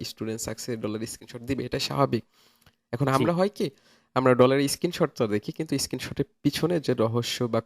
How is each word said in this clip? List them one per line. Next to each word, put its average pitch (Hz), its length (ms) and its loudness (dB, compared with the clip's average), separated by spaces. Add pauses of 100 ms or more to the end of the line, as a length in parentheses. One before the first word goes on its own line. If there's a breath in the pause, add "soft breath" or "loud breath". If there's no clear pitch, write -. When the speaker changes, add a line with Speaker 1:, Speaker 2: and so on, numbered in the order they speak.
Speaker 1:
স্টুডেন্ট 110 360 -8
সাকসেস 113 380 -8
ডলারের 110 280 -6
স্ক্রিনশট - 360 -14
দিবে, 123 220 -4
এটা 127 140 -4
স্বাভাবিক। 135 460 0 (680 soft breath)
এখন 135 160 0
Speaker 2:
জি। 131 60 2
Speaker 1:
আমরা 135 180 4
হয় 180 220 2
কি, 170 160 -2 (440 soft breath)
আমরা 127 200 6
ডলারের 135 340 6
স্ক্রিনশটটা 160 580 -2
দেখি, 107 260 -2
কিন্তু 156 260 -4
স্ক্রিনশটের - 460 -4 (180)
পিছনে 160 380 0
যে 135 140 0
রহস্য 117 500 0
বা 113 220 0